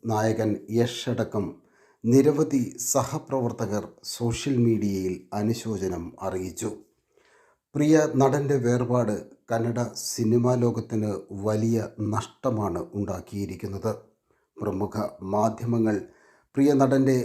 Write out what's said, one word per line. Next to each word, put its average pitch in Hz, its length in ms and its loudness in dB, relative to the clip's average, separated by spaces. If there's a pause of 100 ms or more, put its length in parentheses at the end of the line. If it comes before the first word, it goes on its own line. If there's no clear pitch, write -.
നായകൻ 110 480 2 (180)
യഷ് 117 400 0
അടക്കം 104 360 -2 (580)
നിരവധി 139 580 4 (220)
സഹപ്രവർത്തകർ 120 1000 -2 (240)
സോഷ്യൽ 120 500 -2
മീഡിയയിൽ 104 560 2 (180)
അനുശോചനം 101 720 -2 (160)
അറിയിച്ചു. 92 500 -6 (1040)
പ്രിയ 151 220 4 (200)
നടൻ്റെ 139 420 4
വേർപാട് 120 580 2 (300)
കന്നഡ 117 340 0 (220)
സിനിമാ 120 520 2
ലോകത്തിന് 113 560 0 (300)
വലിയ 110 380 2 (300)
നഷ്ടമാണ് 104 720 -4 (140)
ഉണ്ടാക്കിയിരിക്കുന്നത്. 98 1000 -6 (640)
പ്രമുഖ 98 400 -4 (340)
മാധ്യമങ്ങൾ 110 680 0 (580)
പ്രിയ 139 200 4
നടൻ്റെ 135 500 4